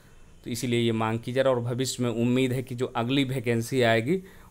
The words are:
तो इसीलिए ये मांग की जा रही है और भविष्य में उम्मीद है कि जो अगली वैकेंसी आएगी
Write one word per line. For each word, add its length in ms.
तो 80
इसीलिए 280
ये 120
मांग 280
की 140
जा 80
रही 100
है 60
और 60
भविष्य 400
में 60
उम्मीद 440
है 100
कि 120
जो 100
अगली 380
वैकेंसी 580
आएगी 400